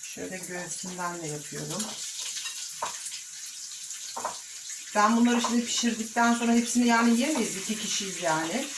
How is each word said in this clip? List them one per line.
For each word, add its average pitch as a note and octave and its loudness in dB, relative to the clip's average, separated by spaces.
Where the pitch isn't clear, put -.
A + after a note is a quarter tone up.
Şöyle F3 -8
göğsünden F3+ -6
de D#3 -6
yapıyorum. D3 -6
Ben G#3+ 6
bunları A#3+ 6
şimdi A#3 2
pişirdikten A#3 2
sonra A#3 2
hepsini A#3+ 4
yani A#3 6
yemeyiz. A#3+ 2
İki G#3+ -2
kişiyiz G3 -2
yani. E3+ 0